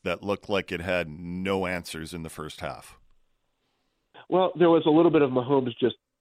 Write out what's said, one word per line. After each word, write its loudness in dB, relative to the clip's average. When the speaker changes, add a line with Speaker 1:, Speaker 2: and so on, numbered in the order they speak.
Speaker 1:
that -4
looked -6
like -2
it -6
had -2
no -4
answers -8
in -10
the -12
first -12
half? -12
Speaker 2:
Well, 0
there 6
was 4
a 4
little 6
bit 4
of 2
Mahomes 0
just 0